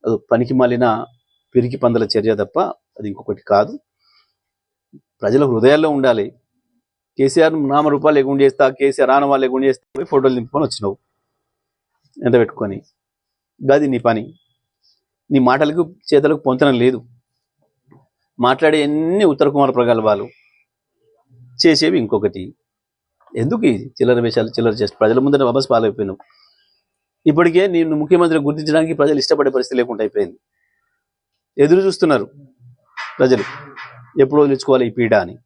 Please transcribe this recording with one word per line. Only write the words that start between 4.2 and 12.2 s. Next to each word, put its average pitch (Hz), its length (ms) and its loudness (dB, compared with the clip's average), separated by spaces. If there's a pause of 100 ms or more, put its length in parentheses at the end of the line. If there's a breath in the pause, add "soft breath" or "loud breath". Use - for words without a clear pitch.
ప్రజల 117 280 2
హృదయాల్లో 139 460 2
ఉండాలి. 120 300 0 (920)
కేసీఆర్ 160 380 2 (160)
నామరూపాలు 147 460 2
లేకుండా 139 260 0
చేస్తా, 135 200 2 (140)
కేసీఆర్ 135 380 0
ఆనవాళ్ళు 139 280 0
లేకుండా 131 260 -2
చేస్తా, - 140 -6 (120)
పోయి 165 160 -8
ఫోటోలు 135 260 2
దింపుకొని 139 300 -6
వచ్చినావు 101 280 -8 (1300)